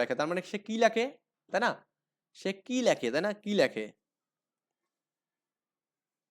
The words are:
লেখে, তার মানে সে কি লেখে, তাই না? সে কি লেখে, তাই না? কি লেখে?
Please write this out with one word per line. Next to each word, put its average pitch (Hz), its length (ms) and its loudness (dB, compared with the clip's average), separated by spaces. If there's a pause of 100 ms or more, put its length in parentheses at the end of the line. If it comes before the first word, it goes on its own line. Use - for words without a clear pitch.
লেখে, - 180 0
তার 147 120 2
মানে 180 100 -2 (100)
সে 214 160 -6
কি 220 80 -6 (100)
লেখে, 226 200 4 (480)
তাই 190 140 2
না? 202 40 0 (680)
সে 190 100 -4 (160)
কি 254 100 -4 (120)
লেখে, 139 260 2
তাই 156 120 0
না? 214 40 -2 (140)
কি 208 160 -4
লেখে? 113 240 2 (2500)